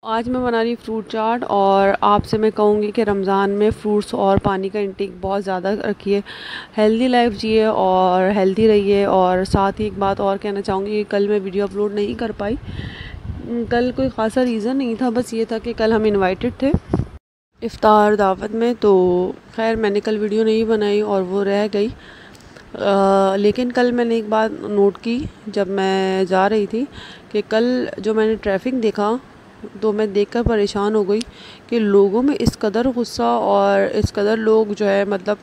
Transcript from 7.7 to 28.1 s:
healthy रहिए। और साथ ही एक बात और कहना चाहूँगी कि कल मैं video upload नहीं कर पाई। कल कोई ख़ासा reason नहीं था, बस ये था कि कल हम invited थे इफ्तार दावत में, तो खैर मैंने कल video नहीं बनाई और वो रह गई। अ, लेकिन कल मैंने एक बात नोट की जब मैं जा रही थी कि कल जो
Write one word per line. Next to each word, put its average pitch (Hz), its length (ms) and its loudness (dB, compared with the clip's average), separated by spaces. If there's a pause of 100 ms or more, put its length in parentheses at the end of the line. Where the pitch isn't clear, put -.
healthy 202 360 2
रहिए। 202 400 4
और 185 380 2
साथ 196 280 0
ही 214 140 -4
एक 190 140 -8
बात 196 200 0
और 196 160 0
कहना 202 240 -6
चाहूँगी 196 300 -4
कि 214 140 -2
कल 202 240 -2
मैं 208 120 0
video 190 260 -4
upload 202 260 -4
नहीं 208 220 -4
कर 226 180 -6
पाई। 214 260 -6 (880)
कल 240 500 -2
कोई 262 120 -2
ख़ासा 220 340 -2
reason 240 340 -2
नहीं 240 200 -2
था, 247 140 -2
बस 240 240 -4
ये 226 100 -2
था 220 140 -6
कि 233 140 -8
कल 220 200 0
हम 220 140 2
invited 196 460 0 (100)
थे 269 100 2 (880)
इफ्तार 214 540 4
दावत 196 340 0
में, 233 240 0
तो 185 600 2 (220)
खैर 226 200 0
मैंने 208 240 0
कल 214 180 -2
video 214 260 0
नहीं 220 200 2
बनाई 208 360 0
और 208 220 0
वो 190 200 -2
रह 202 240 0
गई। 208 260 -2 (840)
अ, 196 640 2
लेकिन 208 340 0
कल 247 220 2
मैंने 233 240 0
एक 208 140 -4
बात 220 220 0
नोट 202 440 0
की 240 320 -4 (200)
जब 202 200 -2
मैं 190 580 0
जा 190 200 2
रही 208 200 0
थी 233 220 -4 (440)
कि 208 100 -2
कल 240 480 0 (100)
जो 214 140 -2